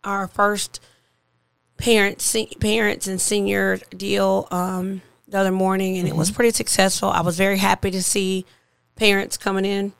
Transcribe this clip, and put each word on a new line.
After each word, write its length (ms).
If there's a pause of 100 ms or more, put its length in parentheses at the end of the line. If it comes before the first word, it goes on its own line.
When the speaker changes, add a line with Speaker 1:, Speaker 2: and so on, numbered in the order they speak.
Speaker 1:
our 240
first 520 (960)
parent, 420
se-, 400
parents 460
and 140
senior 580 (180)
deal, 540
um, 520 (260)
the 100
other 140
morning, 460
and 100
it 80
was 120
Speaker 2:
Mm-hmm. 80
Speaker 1:
pretty 200
successful. 520
I 120
was 160
very 220
happy 320
to 120
see 420 (500)
parents 420
coming 280
in 360